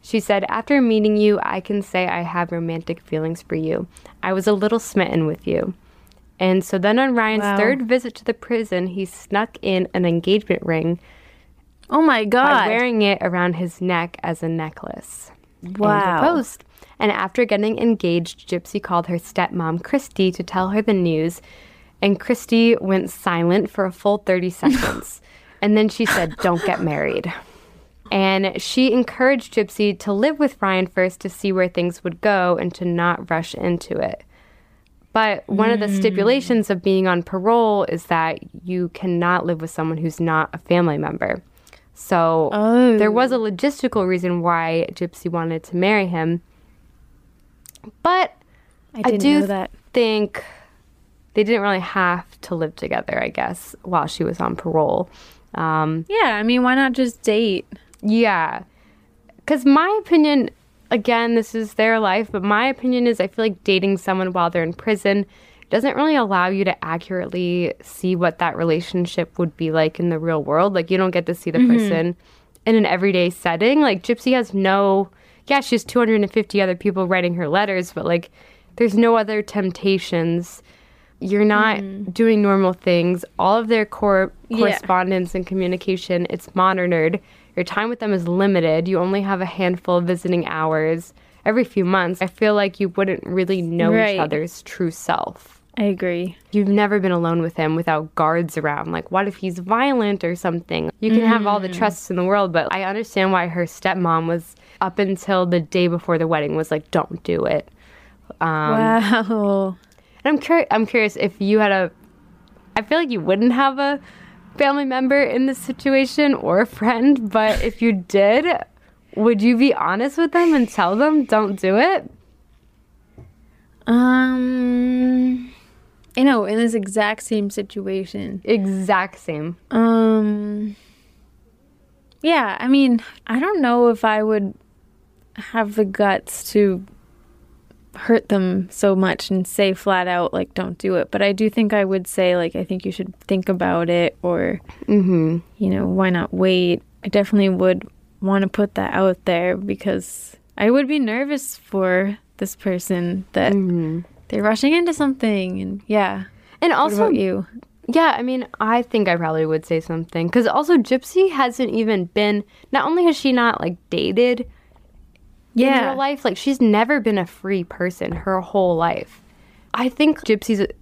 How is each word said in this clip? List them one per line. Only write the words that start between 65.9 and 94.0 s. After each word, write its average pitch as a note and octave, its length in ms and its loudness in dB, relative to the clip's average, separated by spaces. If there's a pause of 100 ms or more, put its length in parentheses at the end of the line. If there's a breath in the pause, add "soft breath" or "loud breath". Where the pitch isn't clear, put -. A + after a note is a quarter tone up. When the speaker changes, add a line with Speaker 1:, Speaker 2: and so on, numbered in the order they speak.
Speaker 1:
really D4+ 200 2
allow F#3+ 320 2
you G3 180 0
to - 200 -4
accurately F3 960 -4
see - 340 -2
what E3+ 240 -2
that E3+ 180 -2
relationship E3+ 800 -2
would E3+ 180 -2
be D#3+ 140 -4
like D#3+ 280 0
in F3 100 0
the D#3+ 100 -2
real D#3+ 240 -2
world. E3+ 300 2
Like, E3+ 180 -2
you F#3 60 2
don't F#3 140 2
get F3 160 -2
to F3+ 60 -4
see - 180 -8
the D#3+ 80 -2
Speaker 2:
Mm-hmm. B3 120 6
Speaker 1:
person F3 440 2 (500 soft breath)
in A3+ 100 4
an G#3 100 4
everyday F3+ 440 2
setting. G3 520 2
Like, G#3 220 2
Gypsy A#3+ 300 0
has A#3+ 200 0
no, G3 560 2 (380 soft breath)
yeah, C#4 140 2
she B3 140 -2
has A3 80 0
two - 160 -2
hundred A3 220 4
and G3 100 -2
fifty G#3 300 -2
other F#3 140 0
people F#3 320 -2
writing F3+ 280 0
her F3 140 -4
letters, F#3 440 -2
but, - 120 -8
like, E3+ 240 -2 (460 soft breath)
there's A3 200 0
no A#3 220 4
other G#3+ 240 -2
temptations. F3+ 1200 -4 (580 soft breath)
You're G3+ 260 0
not G#3+ 320 2
Speaker 2:
Mm. G3 360 -10
Speaker 1:
doing A3+ 280 4
normal G3 320 4
things. F3 520 0 (140)
All G3+ 180 4
of A3+ 120 -2
their A3 160 2
cor-, G3 460 0 (180)
Speaker 2:
Yeah. A3+ 100 -4
Speaker 1:
correspondence F#3 760 0
and F#3 120 -4
communication, F#3 840 -2
it's - 260 -10
monitored. F3+ 640 2 (380 soft breath)
Your F3+ 80 -2
time G#3+ 240 -4
with A#3+ 100 -8
them G#3 140 -2
is E3+ 140 -2
limited. F3 600 2
You F#3 120 0
only F#3+ 220 0
have G3 200 -4
a F#3+ 40 -2
handful F3+ 520 -2
of F3 80 0
visiting F3 400 -2
hours D#3+ 640 -2 (320 soft breath)
every A3 200 2
few - 200 -2
months. F3+ 380 0
I F#3 60 -2
feel G#3+ 260 0
like G3+ 260 0
you G3 100 -2
wouldn't G3 360 -2
really F#3 380 -2
know E3+ 280 0
Speaker 2:
Right. A3 240 2